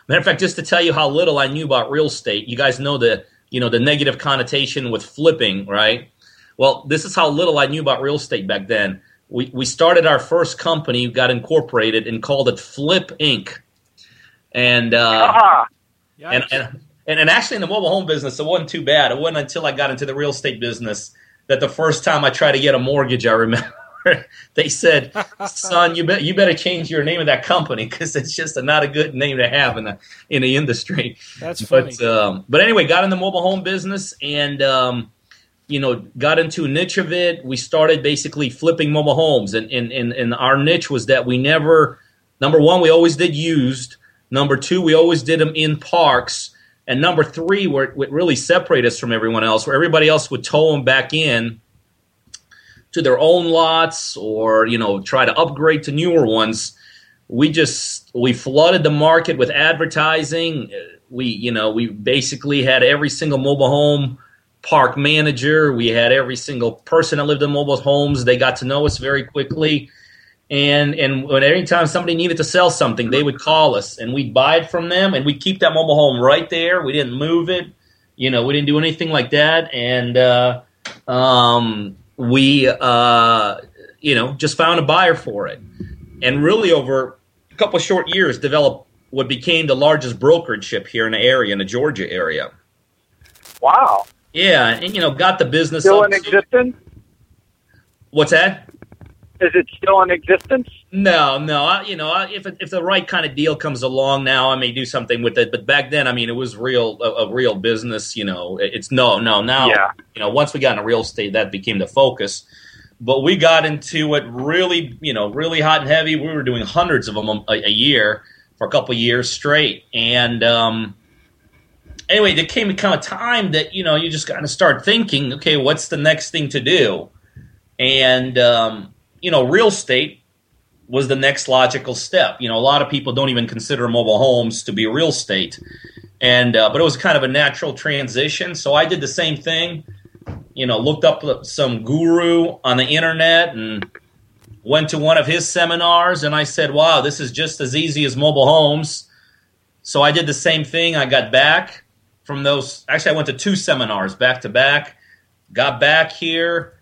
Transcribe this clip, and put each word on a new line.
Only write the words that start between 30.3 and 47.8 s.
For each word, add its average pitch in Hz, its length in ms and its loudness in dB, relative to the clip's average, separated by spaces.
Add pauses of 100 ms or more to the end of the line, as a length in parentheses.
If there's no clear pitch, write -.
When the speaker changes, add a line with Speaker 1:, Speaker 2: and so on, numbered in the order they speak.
Speaker 1:
the 131 140 0
industry." 131 600 -4 (220)
Speaker 3:
That's 160 240 -12
Speaker 1:
But, 127 320 2
Speaker 3:
funny. 117 160 -2
Speaker 1:
um, 101 380 0
but 147 120 4
anyway, 208 260 4
got 175 180 2
in 196 60 0
the 185 60 0
mobile 185 260 -4
home 185 200 0
business 190 600 -8
and, 143 400 -4
um, 127 500 0 (560)
you 143 120 -4
know, 127 160 0 (220)
got 151 200 2
into 160 260 -2
a 139 40 -2
niche 170 300 -4
of 165 140 -4
it. 175 320 -2
We 131 120 -6
started 156 460 2
basically 147 480 -4
flipping 160 400 0
mobile 151 240 2
homes, 135 400 2
and, 113 160 -4
and, 120 220 -6
and, 120 200 -4
and 120 220 -4
our 131 220 2
niche 160 340 0
was 117 160 -4
that 123 200 2
we 123 120 0
never, 151 600 2 (400)
number 156 200 4
one, 175 200 6
we 160 100 6
always 165 260 6
did 170 200 0
used. 135 600 -2 (340)
Number 139 260 0
two, 180 240 -2
we 160 140 4
always 165 300 4
did 156 180 0
'em 156 120 0
in 156 220 -2
parks. 143 800 0 (320)
And 127 160 -2
number 160 200 2
three, 190 440 -2
where, 135 260 0